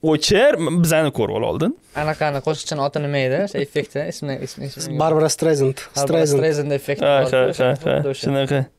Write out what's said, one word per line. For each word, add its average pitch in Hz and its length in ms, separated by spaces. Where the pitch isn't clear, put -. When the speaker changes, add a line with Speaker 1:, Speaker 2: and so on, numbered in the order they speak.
Speaker 1:
O'chir, 196 540
m-, 170 240
bizani 156 320
ko'rib 104 240
ol 113 60
oldin. 147 320
Speaker 2:
Anaqani 151 480
qo'shiqchini 151 400
oti 143 220
nima 143 180
edi? 131 220
O'sha 202 180
effekti, 143 480
ismi, 139 320
ismi, 135 300
ismi. 156 280
Speaker 3:
Barbara 156 300
Streisand. 143 560
Speaker 2:
Barbara 139 200
Speaker 3:
Streisand. 143 120
Speaker 2:
Streisand 147 340
effekti 143 340
Speaker 1:
Ha, 143 120
Speaker 2:
bor. 131 140
Speaker 1:
ha, 131 140
ha, 127 260
ha. - 40
Speaker 2:
Xuddi 139 400
o'sha. - 120
Speaker 1:
Shunaqa. 139 340